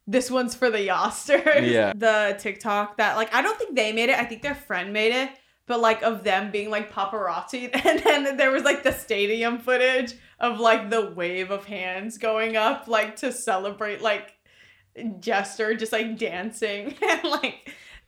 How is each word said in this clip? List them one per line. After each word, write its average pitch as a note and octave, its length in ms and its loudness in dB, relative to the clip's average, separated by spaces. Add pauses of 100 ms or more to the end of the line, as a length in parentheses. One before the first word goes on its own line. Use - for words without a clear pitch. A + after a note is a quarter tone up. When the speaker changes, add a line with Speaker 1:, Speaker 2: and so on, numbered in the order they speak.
Speaker 1:
"This B3+ 240 0
one's B3 240 0
for B3 160 2
the A3 80 0 (100)
Yosters." G#3+ 840 2
Speaker 2:
Yeah. A#2+ 240 4
Speaker 1:
The G#3 440 2
TikTok G#3 580 -4
that, G#3 220 2
like, A3 160 0
I B3+ 80 4
don't G#4+ 160 0
think G#4 180 -6
they A3 160 2
made A3+ 160 2
it. C4+ 100 4
I A#3 60 0
think A#3 160 -10
their C#4+ 140 -4
friend G3 400 -6
made A3 180 2
it. C4 160 -2 (380)
But, A#3+ 140 -2
like, A3 220 4
of G#3+ 220 0
them G3+ 260 0
being, G#3 200 -4
like, G#3+ 200 -4
paparazzi. G3+ 840 -6
<laughs> C4+ 140 0
And D#4 140 4 (260)
then C4+ 120 -2
there C4+ 120 4
was, C4 140 2
like, - 180 2
the - 100 2
stadium A3+ 680 -2
footage B3+ 560 2 (260)
of, A#3 180 -2
like, A3+ 300 4
the G#3 220 0
wave F3+ 400 -4
of G3 160 -6
hands G3 500 -8
going A3 400 0
up, A3+ 320 0
like, G#3+ 280 0
to C4 140 -4
celebrate, G3+ 680 -4
like, G#3 320 -2 (880)
Jester G#3+ 540 -2
just, A3 180 -6
like, A3+ 260 -2
dancing. G#3 800 -6
<laughs> - 40 -20
And, E4+ 200 2
like, C#4+ 500 -4 (360)